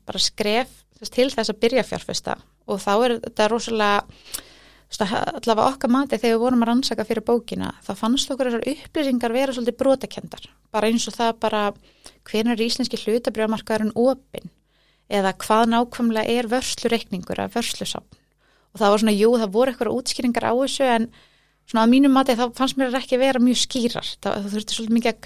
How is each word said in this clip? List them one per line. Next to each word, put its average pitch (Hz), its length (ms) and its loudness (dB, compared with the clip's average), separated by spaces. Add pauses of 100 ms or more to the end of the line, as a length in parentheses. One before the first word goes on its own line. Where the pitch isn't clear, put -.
bara - 120 -8
skref 214 500 0 (300)
þess, 214 120 -14
til 254 200 2
þess 220 200 -2
að 214 100 -4
byrja 233 220 2
að - 100 -6
fjárfesta - 460 -6 (280)
og 196 160 -4
þá 202 100 0 (120)
er 240 160 2
þetta - 300 0
rosalega, 220 520 0 (880)
þú - 60 -14
veist, 214 60 0
að 190 80 -4 (260)
allavega 233 340 2
okkar 269 180 -2
mati 262 280 0
þegar 226 160 2
við 226 80 0
vorum 240 220 2
að 226 40 -2
rannsaka 240 400 -2
fyrir 220 180 -4
bókina, 233 440 -2 (160)
þá 202 100 -8
fannst 240 340 0
okkur 254 200 -2
þessar 226 220 -2
upplýsingar 254 600 -2
vera 262 220 0
svolítið 240 240 -4
brotakenndar, - 720 -2 (260)
bara 214 160 2
eins 233 180 0
og 208 80 -14
það 226 300 0
bara 214 160 0 (640)
hvenær 220 300 0
er 226 80 0
íslenski 240 340 -4
hlutabréfamarkaðurinn 220 960 -2
opinn 262 560 -2 (640)
eða 190 280 0
hvað 226 320 2
nákvæmlega 233 640 0
er 240 100 -4
vörslureikningur 226 920 -4
eða 196 160 -6
vörslusafn. - 600 -8 (540)
Og - 80 -8
það 202 120 6
var 214 100 4
svona, 220 140 4
jú, 214 200 6
það 220 160 0
voru 247 200 2
einhverjar 233 260 -4
útskýringar 240 500 -2
á 220 80 2
þessu 262 320 0
en 233 200 2 (600)
svona 220 160 2
að 233 80 6
mínu 277 200 8
mati 262 260 4
þá 247 80 0 (100)
fannst 262 220 -2
mér 269 100 0
þetta 247 140 -2
ekki 254 180 0
vera 262 220 4
mjög 247 180 4
skýrar. - 480 -2 (160)
Það, 202 140 -2
það 202 160 -6
þurfti 214 220 -6
svolítið 226 200 0
mikið 233 160 2
að - 140 -10